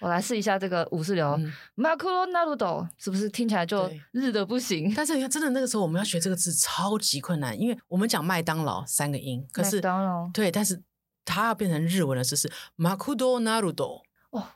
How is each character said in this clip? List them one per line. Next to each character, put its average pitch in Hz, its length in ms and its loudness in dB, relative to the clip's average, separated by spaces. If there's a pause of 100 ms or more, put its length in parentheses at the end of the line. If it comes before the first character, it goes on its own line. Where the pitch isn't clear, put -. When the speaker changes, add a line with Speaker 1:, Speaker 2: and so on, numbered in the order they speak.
Speaker 1:
我 190 80 -2
来 175 120 4
试 233 160 0
一 202 60 0
下 196 160 2
这 190 100 -2
个 175 220 2
武 160 120 -2
士 190 120 0
流。 151 240 2
Speaker 2:
嗯。 156 140 -2 (240)
Speaker 1:
マ 320 200 4
ク 302 80 -6
ド 370 260 2
ナ 349 140 2
ル 302 120 0
ド， 175 300 0 (120)
是 - 120 -6
不 190 60 0
是 208 120 0
听 233 200 0
起 214 60 2
来 175 100 2
就 185 260 0 (220)
日 254 180 0
得 202 140 2
不 226 140 0
行？ 180 300 0
Speaker 2:
对。 208 80 2
但 302 100 0
是 330 80 0
你 269 60 2
看， 262 100 -2
真 302 120 0
的 294 80 2
那 262 100 2
个 254 60 2
时 247 100 -2
候 208 60 2
我 175 40 2
们 160 120 0
要 208 60 0
学 175 160 0
这 180 80 0
个 185 80 0
字 175 160 -2
超 202 460 0
级 139 220 0
困 165 200 -2
难， 117 180 -4
因 226 120 0
为 - 80 -4 (100)
我 180 80 -4
们 208 120 2
讲 190 160 0
麦 175 180 0
当 160 220 0
劳 113 220 -2
三 147 240 0
个 139 80 -2
音， 127 340 -6
可 - 100 -2
是 202 140 2
Speaker 1:
麦 185 60 0
当 190 220 0
劳。 175 280 -2
Speaker 2:
对， 208 180 2
但 208 140 0
是 190 180 -2 (420)
它 202 220 0
要 226 80 2
变 196 160 0
成 160 160 2
日 185 160 2
文 135 140 2
的 123 60 0
字 143 140 0
是 - 140 0 (260)
マ 175 200 2
ク 254 200 -4
ド 254 240 2
ナ 220 220 2
ル 175 100 0
ド。 - 300 -6 (280)
Speaker 1:
哦， 226 140 -6 (120)